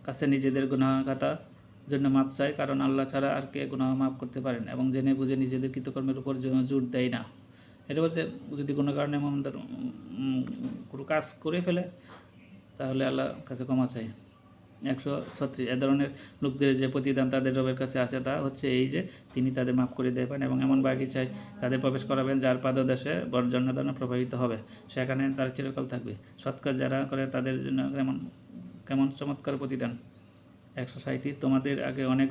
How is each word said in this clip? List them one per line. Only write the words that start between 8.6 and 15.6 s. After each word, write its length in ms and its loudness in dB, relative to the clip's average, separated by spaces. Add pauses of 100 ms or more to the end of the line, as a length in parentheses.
কোনো 180 2
কারণে 260 0
মোহাম্মদের, 380 -2
উম, 840 -4 (480)
কোনো 140 -8
কাজ 200 0 (160)
করে 200 0
ফেলে 220 2 (960)
তাহলে 280 0
আল্লাহর 260 0 (140)
কাছে 180 -8
ক্ষমা 220 4
চায়। 220 -6 (760)
একশো 400 -2 (140)
ছত্রিশ, 300 -2